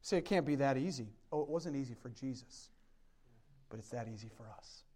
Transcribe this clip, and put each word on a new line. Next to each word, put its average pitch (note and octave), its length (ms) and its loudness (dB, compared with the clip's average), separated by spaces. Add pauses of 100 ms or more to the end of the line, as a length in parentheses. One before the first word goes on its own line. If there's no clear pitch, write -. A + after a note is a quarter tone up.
Say, - 160 2
"It E3+ 80 2
can't F3+ 200 6
be D3 100 4
that C3+ 220 4
easy." C3 360 -2 (180)
Oh, D3+ 100 2
it C#3+ 60 0
wasn't D#3+ 280 0
easy C3 180 -2
for A#2+ 160 -10
Jesus, - 600 -8 (1000)
but A2 100 -8
it's G#2+ 100 -12
that A#2 180 -4
easy A2 220 -10
for A2 200 -16
us. - 340 -18 (120)